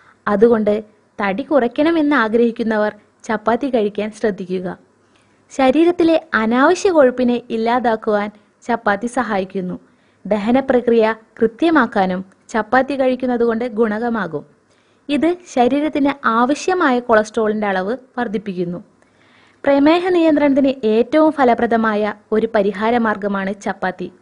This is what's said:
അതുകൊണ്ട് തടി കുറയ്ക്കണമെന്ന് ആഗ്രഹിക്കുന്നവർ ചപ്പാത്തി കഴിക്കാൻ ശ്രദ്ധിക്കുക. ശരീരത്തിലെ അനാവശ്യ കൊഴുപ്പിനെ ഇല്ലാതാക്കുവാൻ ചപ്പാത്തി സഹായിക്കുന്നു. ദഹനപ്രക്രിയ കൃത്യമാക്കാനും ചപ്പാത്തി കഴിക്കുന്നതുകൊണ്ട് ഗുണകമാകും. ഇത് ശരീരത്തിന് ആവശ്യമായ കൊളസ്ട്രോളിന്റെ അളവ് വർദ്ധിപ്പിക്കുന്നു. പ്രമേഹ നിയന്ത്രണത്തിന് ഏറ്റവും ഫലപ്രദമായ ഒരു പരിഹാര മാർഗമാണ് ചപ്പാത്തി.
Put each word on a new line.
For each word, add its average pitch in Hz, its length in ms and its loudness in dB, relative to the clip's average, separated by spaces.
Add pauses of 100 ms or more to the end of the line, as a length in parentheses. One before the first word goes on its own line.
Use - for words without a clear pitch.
(280)
അതുകൊണ്ട് 214 560 2 (360)
തടി 202 220 -2
കുറയ്ക്കണമെന്ന് 294 720 0
ആഗ്രഹിക്കുന്നവർ 226 760 2 (320)
ചപ്പാത്തി 233 460 -2
കഴിക്കാൻ 208 420 -2
ശ്രദ്ധിക്കുക. 185 680 -6 (720)
ശരീരത്തിലെ 320 680 2 (140)
അനാവശ്യ 262 560 2
കൊഴുപ്പിനെ 254 600 2
ഇല്ലാതാക്കുവാൻ 220 800 -2 (320)
ചപ്പാത്തി 226 440 -2
സഹായിക്കുന്നു. 196 760 -4 (460)
ദഹനപ്രക്രിയ 233 880 2 (260)
കൃത്യമാക്കാനും 226 840 0 (240)
ചപ്പാത്തി 262 520 -2
കഴിക്കുന്നതുകൊണ്ട് 247 680 -2
ഗുണകമാകും. 214 800 -4 (640)
ഇത് 302 280 0 (180)
ശരീരത്തിന് 277 760 0
ആവശ്യമായ 254 720 0
കൊളസ്ട്രോളിന്റെ 214 680 0
അളവ് 196 300 -2 (220)
വർദ്ധിപ്പിക്കുന്നു. 185 680 -6 (800)
പ്രമേഹ 311 440 2
നിയന്ത്രണത്തിന് 294 760 2
ഏറ്റവും 240 460 2
ഫലപ്രദമായ 226 840 0 (180)
ഒരു 220 220 0
പരിഹാര 214 440 0
മാർഗമാണ് 202 640 -4
ചപ്പാത്തി. 185 600 -8